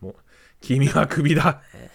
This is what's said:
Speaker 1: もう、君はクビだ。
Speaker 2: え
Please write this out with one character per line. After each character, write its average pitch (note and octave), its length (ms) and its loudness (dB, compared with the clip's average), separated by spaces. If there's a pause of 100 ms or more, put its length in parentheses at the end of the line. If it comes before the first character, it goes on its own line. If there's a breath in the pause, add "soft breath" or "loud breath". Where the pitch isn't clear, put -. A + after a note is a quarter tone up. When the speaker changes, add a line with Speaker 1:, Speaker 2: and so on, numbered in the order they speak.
Speaker 1:
も F#2+ 100 -14
う、 - 40 -14 (460 soft breath)
君 C3+ 260 2
は D3+ 220 0
ク D3+ 160 -2
ビ D#3 100 2
だ。 D3+ 260 0 (140)
Speaker 2:
え - 200 -20